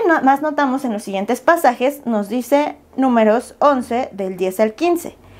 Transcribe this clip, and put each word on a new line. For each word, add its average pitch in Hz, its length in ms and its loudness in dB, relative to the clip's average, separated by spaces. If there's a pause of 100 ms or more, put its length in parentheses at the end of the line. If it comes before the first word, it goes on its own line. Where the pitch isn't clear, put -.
no-, 320 140 2
más 277 200 2
notamos 285 440 -2
en 240 80 -4
los 208 100 -6
siguientes 202 380 -4
pasajes? 285 640 0
Nos 208 240 -2
dice 277 480 -2 (180)
Números 240 640 2
once, 254 540 0
del 190 240 -8
diez 185 240 -2
al 220 140 0
quince. 339 420 -2 (220)